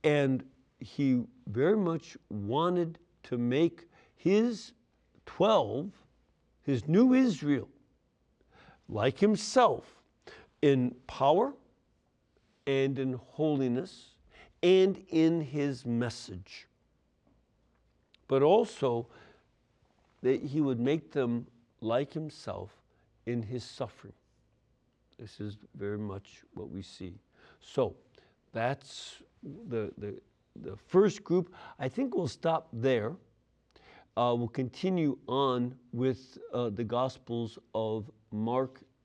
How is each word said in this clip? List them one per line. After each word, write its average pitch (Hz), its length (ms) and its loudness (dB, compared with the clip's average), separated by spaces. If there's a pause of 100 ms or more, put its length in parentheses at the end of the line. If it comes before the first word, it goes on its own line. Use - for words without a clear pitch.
And 143 400 2 (360)
he 131 440 0 (240)
very 147 300 2
much 165 400 -4 (120)
wanted 160 720 -2 (240)
to 123 140 -6
make 131 500 0 (280)
his 214 580 0 (520)
twelve, 170 680 2 (720)
his 135 240 -2
new 233 260 6
Israel, 151 560 2 (1200)
like 107 300 0
himself 208 840 2 (600)
in 131 340 4 (120)
power 185 460 2 (1120)
and 135 320 0
in 131 140 -2
holiness 139 1000 -2 (460)
and 190 480 4
in 160 320 4
his 139 440 -4
message, 117 840 -6 (1600)
but 135 140 2
also 143 680 2 (1120)
that 127 220 2
he 147 160 -4
would 135 200 0
make 143 320 -2
them 120 360 -2 (340)
like 120 300 -2
himself 98 680 -10 (440)
in 120 160 -4
his 113 220 -8
suffering. - 500 -14 (1040)
This - 220 -18
is 107 180 -10 (180)
very 101 220 -6
much 101 460 -12 (100)
what - 160 -14
we 92 120 -12
see. 92 320 -14 (480)
So - 340 -2 (560)
that's - 680 -6 (480)
the, 110 280 -4
the, 101 220 -10 (420)
the 101 140 -12
first - 480 2
group. 175 300 0 (260)
I 135 80 -4
think 254 280 -4
we'll 170 120 -2
stop 160 460 -2
there. 123 420 0 (1000)
Uh, 120 200 2
we'll 120 120 -2
continue 135 680 -2 (100)
on 123 460 0 (200)
with, 123 440 -4 (160)
uh, 120 160 -2
the 107 140 -6
Gospels 117 720 -4 (160)
of 110 380 -4 (200)
Mark 123 500 -2 (240)